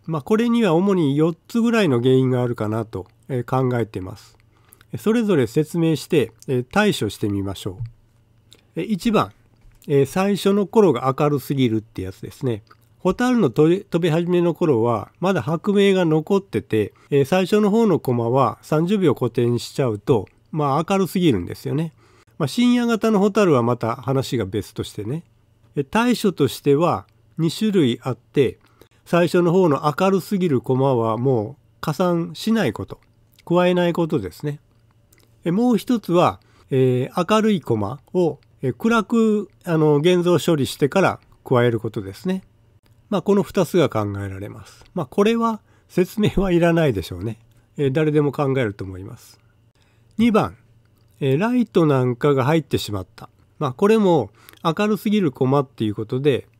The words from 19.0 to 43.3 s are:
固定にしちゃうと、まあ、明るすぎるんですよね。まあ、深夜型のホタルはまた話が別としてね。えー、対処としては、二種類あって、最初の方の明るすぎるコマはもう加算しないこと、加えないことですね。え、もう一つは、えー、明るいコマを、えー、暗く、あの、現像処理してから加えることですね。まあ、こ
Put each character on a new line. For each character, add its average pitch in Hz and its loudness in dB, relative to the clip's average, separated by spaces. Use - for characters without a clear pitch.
固 123 -2
定 120 0
に 120 0
し - -12
ち 147 -2
ゃ 131 0
う 107 -4
と、 107 0
ま 143 0
あ、 165 -2
明 196 0
る 190 0
す 190 -4
ぎ 175 4
る 98 2
ん 87 -6
で - -12
す - -12
よ 131 -4
ね。 160 -4
ま 160 -2
あ、 - -4
深 240 0
夜 240 0
型 226 0
の 202 2
ホ 202 4
タ 202 2
ル 165 4
は 123 4
ま 120 0
た 117 -4
話 135 -4
が 104 -2
別 95 -6
と 113 -8
し - -12
て 104 -12
ね。 139 -8
え 151 -2
ー、 135 -4
対 233 0
処 208 0
と 143 0
し - -6
て 143 2
は、 143 0
二 160 0
種 220 -2
類 139 2
あ 131 -6
っ 117 -4
て、 - -2
最 175 2
初 180 2
の 175 2
方 185 4
の 147 0
明 190 2
る 190 0
す - -6
ぎ 180 0
る 131 0
コ 131 -2
マ 131 2
は 113 0
も 120 -2
う - -20
加 151 -6
算 175 -2
し 220 -4
な 214 0
い 113 0
こ - -8
と、 - -18
加 180 2
え 180 2
な 175 2
い 170 -2
こ 170 0
と 156 -2
で 98 -8
す - -14
ね。 147 -8
え、 170 -2
も 240 2
う 202 2
一 240 -2
つ 175 -6
は、 143 2
え 127 0
ー、 180 -2
明 220 4
る 214 2
い 185 0
コ - -2
マ 104 -6
を、 165 0
え 135 -2
ー、 123 -4
暗 233 0
く、 220 0
あ 170 -2
の、 151 4
現 175 2
像 175 2
処 165 0
理 135 0
し - -8
て 147 0
か 196 0
ら 123 0
加 120 2
え 120 4
る 113 -2
こ 113 -8
と 107 -10
で 95 -14
す - -10
ね。 190 -6
ま 202 -2
あ、 170 -2
こ 202 0